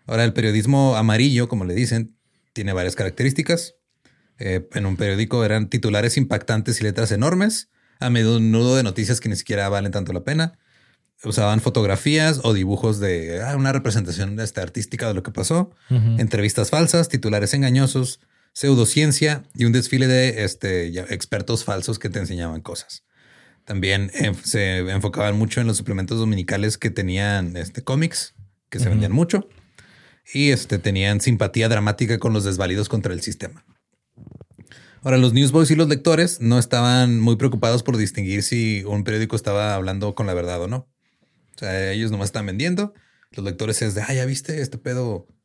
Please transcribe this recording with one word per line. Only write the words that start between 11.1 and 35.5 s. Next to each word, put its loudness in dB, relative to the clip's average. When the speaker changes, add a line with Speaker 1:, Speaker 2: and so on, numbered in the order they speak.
Speaker 1:
Usaban 2
fotografías 2
o 4
dibujos -2
de, -4
ah, -4
una 2
representación, -2
este, -6
artística -6
de -2
lo -4
que -10
pasó, -2
Speaker 2:
Ujú. 4
Speaker 1:
entrevistas 0
falsas, 4
titulares 0
engañosos, 2
pseudociencia 2
y 0
un 4
desfile 2
de, 2
este, -2
ya, -6
expertos -4
falsos -4
que -8
te -6
enseñaban -6
cosas. -14
También -2
enf-, -2
se 0
enfocaban -2
mucho 0
en 0
los 0
suplementos -4
dominicales -2
que -2
tenían, -2
este, -10
cómics, -4
que -8
se 0
Speaker 2:
Ujú. 0
Speaker 1:
vendían 2
mucho, 0
y, 4
este, 0
tenían 0
simpatía 2
dramática 0
con 0
los 0
desvalidos -2
contra -2
el -8
sistema. -12
Ahora, 4
los 6
newsboys 6